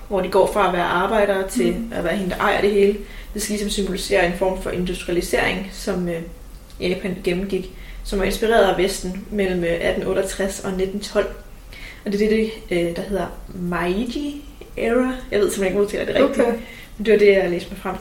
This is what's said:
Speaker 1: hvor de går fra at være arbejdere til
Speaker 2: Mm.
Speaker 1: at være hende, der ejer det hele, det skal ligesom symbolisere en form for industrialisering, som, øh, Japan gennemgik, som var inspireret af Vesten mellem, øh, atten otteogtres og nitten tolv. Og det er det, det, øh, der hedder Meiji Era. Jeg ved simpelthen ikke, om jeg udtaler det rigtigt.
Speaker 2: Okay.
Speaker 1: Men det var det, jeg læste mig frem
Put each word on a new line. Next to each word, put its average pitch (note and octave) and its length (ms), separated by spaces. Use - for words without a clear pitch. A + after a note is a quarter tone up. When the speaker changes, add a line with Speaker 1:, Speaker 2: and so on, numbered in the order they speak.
Speaker 1:
hvor G3 120
de F3+ 80
går F#3+ 240
fra G3+ 160
at F3+ 40
være F3 120
arbejdere G3 640
til A#3 240
Speaker 2:
Mm. A3+ 240
Speaker 1:
at F3 80
være E3+ 120
hende, F#3+ 140
der - 100
ejer G#3 200
det G3+ 100
hele, G3+ 260
det G#3 80
skal G#3 100
ligesom G#3 180
symbolisere F#3 560
en F3 120
form F#3+ 240
for - 80
industrialisering, F3+ 1000
som, F3+ 360
øh, E3 120
Japan F#3 440
gennemgik, F#3 460
som G3+ 140
var F#3+ 60
inspireret G#3+ 400
af E3+ 80
Vesten F#3+ 480
mellem, F#3 340
øh, E3+ 160
atten F#3 260
otteogtres F#3+ 540
og G3 120
nitten F#3+ 280
tolv. - 260
Og G#3+ 60
det G3+ 100
er G#3+ 60
det, A3 220
det, F3+ 80
øh, E3+ 80
der F#3 60
hedder G3 240
Meiji F#3 880
Era. B3+ 360
Jeg G3+ 100
ved F#3+ 100
simpelthen G3 160
ikke, F#3+ 120
om G3+ 40
jeg G#3 40
udtaler - 180
det - 100
rigtigt. C4 320
Speaker 2:
Okay. A3+ 100
Speaker 1:
Men G#3 80
det A3 60
var G3+ 60
det, G3+ 140
jeg F#3 180
læste F3 200
mig G3 80
frem F#3 220